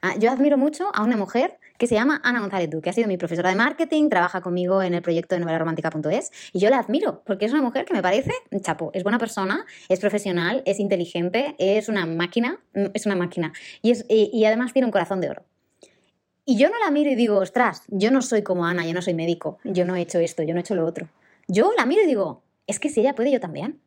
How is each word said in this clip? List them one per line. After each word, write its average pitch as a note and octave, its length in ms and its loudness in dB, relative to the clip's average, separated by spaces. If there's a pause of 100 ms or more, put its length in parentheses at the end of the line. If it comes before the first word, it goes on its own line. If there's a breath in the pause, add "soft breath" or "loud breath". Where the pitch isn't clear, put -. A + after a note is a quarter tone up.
Ah, F#3+ 160 -2
yo A3+ 120 4
admiro C#4 280 4
mucho D4+ 360 0
a G#3+ 80 -2
una A#3 140 2
mujer A#3 420 -2 (200 soft breath)
que A#3+ 80 0
se A#3 80 0
llama B3+ 300 2
Ana A#3+ 160 0
González F#3 300 -4
Duque, D#3+ 200 -4
ha - 20 -6
sido A3+ 160 0
mi F#3 80 0
profesora E3+ 340 0
de F#3+ 60 0
marketing, D4+ 520 2
trabaja F3+ 320 0
conmigo F3+ 420 0
en F3 120 0
el E3+ 80 -2
proyecto E3+ 320 -2
de F3 60 -2
novela E3 180 -2
romántica D#3+ 320 -2
punto D3+ 180 -4
es, A#3 220 -2 (220 loud breath)
y F3+ 80 -2
yo G#3 100 6
la C4 80 6
admiro C#4+ 480 -2
porque G3 200 -2
es A#3 60 0
una D4+ 100 2
mujer B3 220 -2
que F#4+ 100 -4
me G3 80 0
parece, G#3 300 2 (280)
chapo, D#3+ 340 -4
es F#3+ 80 -4
buena G#3 160 0
persona, A3 460 -4 (240 loud breath)
es F#3 100 2
profesional, G3+ 680 -2
es G3 120 0
inteligente, G3 800 -2
es G#3 300 2
una G3 180 -2
máquina, F3 540 -2 (140)
mm, G3 200 0
es - 120 -4
una G3 100 0
máquina, F3 360 -2 (300 loud breath)
y A3+ 80 4
es, A3+ 180 0
y, G#3+ 240 4
y A3 120 2
además A3+ 280 2
tiene C4 140 2
un A3 60 -2
corazón F#3 280 0
de D3+ 100 -2
oro. - 140 -14 (1000 soft breath)
Y A#3+ 140 2
yo C#4 100 6
no A#4 100 0
la G#4 120 2
miro D4 200 2
y C4 60 2
digo, G#3+ 220 2
"Ostras, A3+ 500 0
yo G3+ 220 0
no C4 120 4
soy A3+ 200 0
como F3+ 240 0
Ana, E3+ 200 -2
yo E3 80 -4
no F3+ 80 -4
soy F3+ 120 -2
médico, E3 500 -4
yo F3+ 200 0
no F3+ 120 -2
he F3 60 -2
hecho E3+ 180 -2
esto, E3 220 -2
yo D#3+ 120 -2
no F3+ 60 0
he - 20 -6
hecho G3 120 -4
lo E3 120 0
otro". E3 220 -6 (400 soft breath)
Yo A#3 280 4
la - 100 2
miro F4+ 160 4
y F#4+ 40 6
digo, G3 380 0 (220)
"Es G#3 120 -4
que D4+ 120 -2
si B3 100 0
ella C4 140 2
puede, B3+ 180 2
yo B3 80 2
también". F3+ 460 -8